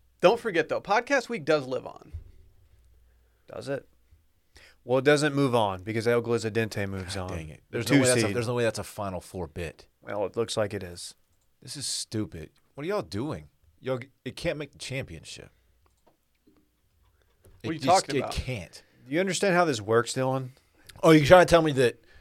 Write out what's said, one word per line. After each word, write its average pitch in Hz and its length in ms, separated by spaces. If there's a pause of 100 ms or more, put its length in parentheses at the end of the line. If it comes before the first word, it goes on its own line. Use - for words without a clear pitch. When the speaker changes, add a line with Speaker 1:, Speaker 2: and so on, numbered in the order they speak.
(220)
Speaker 1:
Don't 208 180
forget, 165 300
though, 120 100
Podcast 240 480
Week 226 160
does 147 240
live 127 180
on. - 280 (1400)
Speaker 2:
Does 107 140
it? 135 180 (1000)
Well, 123 140
it 131 60
doesn't 147 300
move 139 180
on 98 300
because 110 240
El 120 140
Glizadente 110 680
moves 95 280
Speaker 3:
God 92 160
Speaker 2:
on. 92 60
Speaker 3:
dang 80 120
it. - 200
Speaker 2:
The 117 100
Speaker 3:
There's 107 100
no 143 80
Speaker 2:
two 135 60
Speaker 3:
way 127 40
that's 123 160
a, 104 40
Speaker 2:
seed. 101 80
Speaker 3:
there's 117 120
no 123 60
way 120 100
that's 110 160
a 101 60
Final 95 340
Four 87 280
bit. 82 400 (140)
Speaker 2:
Well, 104 240
it 90 120
looks 113 180
like 104 180
it 101 100
is. 87 300 (480)
Speaker 3:
This 127 140
is 143 100
stupid. 90 640 (260)
What 139 100
are - 20
y'all 202 160
doing? 98 460 (320)
Y'all, 131 160
g-, 120 100 (160)
it 127 120
can't 160 220
make 151 140
the - 80
championship. 87 720 (2000)
Speaker 1:
What - 60
are 165 40
Speaker 3:
It - 20
Speaker 1:
you 151 60
Speaker 3:
just, 175 240
Speaker 1:
talking 147 100
Speaker 3:
it 135 40
Speaker 1:
about? 113 120
Speaker 3:
can't. - 520 (240)
Speaker 2:
Do 131 60
you 156 60
understand 190 360
how 175 100
this 131 160
works, 113 320
Dylan? 131 360 (540)
Speaker 3:
Oh, 160 80
you're 151 140
trying 175 200
to - 40
tell 170 120
me 156 120
that, 123 280 (200)